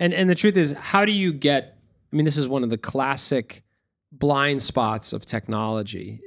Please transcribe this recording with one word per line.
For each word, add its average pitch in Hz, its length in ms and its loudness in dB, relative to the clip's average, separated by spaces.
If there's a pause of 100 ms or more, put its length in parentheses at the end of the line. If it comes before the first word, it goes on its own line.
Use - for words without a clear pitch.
And, 175 120 2
and 185 160 2
the 180 60 4
truth 190 220 2
is, 151 160 2
how 202 320 0
do 214 80 2
you 190 200 0
get, 139 460 0 (340)
I 147 40 -2
mean, 156 80 4
this 147 120 2
is 139 120 0
one 131 160 -2
of 113 60 -2
the 113 80 -2
classic 135 840 -2 (480)
blind 143 500 2
spots 110 520 -2
of 107 120 -8
technology, 107 1000 -6